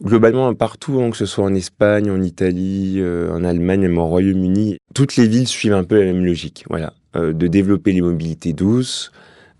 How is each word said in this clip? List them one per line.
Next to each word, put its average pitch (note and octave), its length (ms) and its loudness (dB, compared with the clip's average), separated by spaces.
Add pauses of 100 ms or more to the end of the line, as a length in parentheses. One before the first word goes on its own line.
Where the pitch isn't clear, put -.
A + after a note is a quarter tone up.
globalement, A#2 540 4
partout, B2+ 460 -4
hein, A#2 100 0
que G#2+ 60 -8
ce G#2 100 -4
soit G2 180 -2
en G2 80 0
Espagne, G#2 560 0
en F#2+ 120 -2
Italie, F#2+ 760 -2
euh, F2 340 -2
en E2+ 120 -4
Allemagne, F2 380 0
même F2 160 0
au E2+ 100 0
Royaume-Uni, F#2+ 720 0 (180)
toutes C3+ 220 0
les A#2+ 100 6
villes A#2+ 200 0
suivent - 260 -2
un G2 100 0
peu G#2+ 160 2
la G2 60 4
même F#2 200 0
logique, E2 420 -4
voilà. E2 260 -6 (220)
Euh, E2 180 -2
de D#2+ 120 0
développer F#2+ 460 2
les F#2 100 2
mobilités E2 520 -4
douces, A2 580 -2 (480)